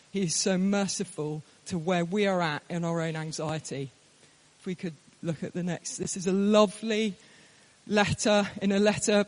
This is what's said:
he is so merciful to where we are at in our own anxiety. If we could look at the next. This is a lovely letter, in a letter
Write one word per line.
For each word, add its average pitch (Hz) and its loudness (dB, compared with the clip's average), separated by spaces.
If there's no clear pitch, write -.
he 196 -2
is 156 -2
so 190 0
merciful 185 -4
to 185 -6
where 170 0
we 196 0
are 185 2
at 151 -2
in 170 -4
our 170 -2
own 160 -2
anxiety. 156 -6
If - -14
we 185 -4
could 170 -8
look 165 -4
at - -8
the 175 -4
next. - -6
This 185 -6
is 180 -6
a 190 2
lovely 208 4
letter, 208 2
in 196 2
a 196 2
letter 208 4